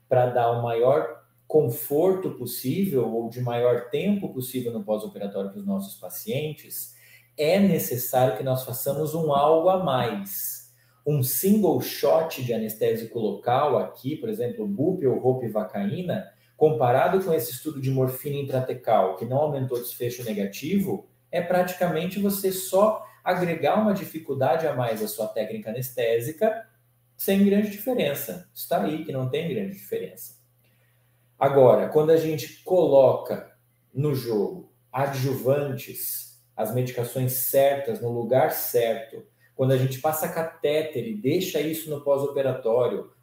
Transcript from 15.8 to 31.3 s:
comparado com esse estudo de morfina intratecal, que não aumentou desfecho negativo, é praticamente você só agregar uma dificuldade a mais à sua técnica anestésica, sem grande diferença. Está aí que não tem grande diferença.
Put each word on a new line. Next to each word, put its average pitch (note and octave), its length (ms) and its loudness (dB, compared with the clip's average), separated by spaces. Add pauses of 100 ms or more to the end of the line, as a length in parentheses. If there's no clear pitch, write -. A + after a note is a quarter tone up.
comparado D3+ 680 4
com E3+ 80 0
esse D#3 180 0
estudo C#3+ 300 -8
de C3 100 -2
morfina C3 460 -2
intratecal, B2+ 800 0
que - 80 -6
não B2+ 140 0
aumentou C3+ 420 -2
desfecho - 420 -8
negativo, A2+ 840 -4 (240)
é E3+ 80 -2
praticamente F3+ 800 -2
você G3 320 0
só G#3 520 2 (200)
agregar E3+ 560 0
uma G#3+ 120 2
dificuldade D#3 760 -2
a C#3+ 80 -2
mais A2+ 280 -2
à G#2 60 -4
sua G#2+ 180 -4
técnica G#2+ 440 -6
anestésica, B2+ 960 -2 (500)
sem G3 280 4
grande G3+ 260 4
diferença. - 840 -4
Está - 300 -2
aí D#3 220 -4
que D3 80 -8
não C3 160 -4
tem D3+ 200 -2
grande G2+ 240 -4
diferença. - 640 -10 (1000)